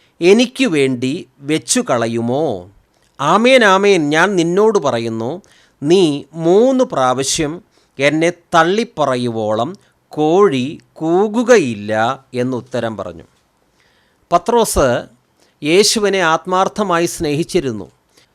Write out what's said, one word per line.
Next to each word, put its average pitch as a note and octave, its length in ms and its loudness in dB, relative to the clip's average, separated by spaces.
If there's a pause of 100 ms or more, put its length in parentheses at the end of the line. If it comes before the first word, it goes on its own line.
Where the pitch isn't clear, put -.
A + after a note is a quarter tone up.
(220)
എനിക്ക് A#3 440 2
വേണ്ടി C3+ 600 -2 (120)
വെച്ചുകളയുമോ? B2 1300 -4 (500)
ആമേൻ, A3 440 4
ആമേൻ, F#3+ 440 2
ഞാൻ F3 260 2
നിന്നോട് F#3+ 440 2
പറയുന്നു, A#2 600 -4 (420)
നീ D#3 400 2 (100)
മൂന്ന് G#3+ 500 2
പ്രാവശ്യം C#3 800 -2 (380)
എന്നെ D#3 300 2
തള്ളിപ്പറയുവോളം C3+ 1500 -2 (320)
കോഴി D#3 720 0 (140)
കൂകുകയില്ല" D#3 1300 0 (100)
എന്നുത്തരം B2 640 -6
പറഞ്ഞു. F2 260 -12 (1080)
പത്രോസ് F3 720 0 (600)
യേശുവിനെ G3 560 2
ആത്മാർത്ഥമായി F3+ 840 0
സ്നേഹിച്ചിരുന്നു. D3 840 -4 (440)